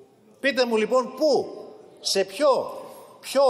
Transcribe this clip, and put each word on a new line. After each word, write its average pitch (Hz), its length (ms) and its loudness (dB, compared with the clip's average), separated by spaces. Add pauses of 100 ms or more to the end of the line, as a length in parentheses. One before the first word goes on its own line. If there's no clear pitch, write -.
(400)
Πείτε 254 240 0
μου, 233 120 -2
λοιπόν, 226 400 0
πού, 269 300 2 (540)
σε - 240 0
ποιο, 285 240 0 (720)
ποιο 269 300 0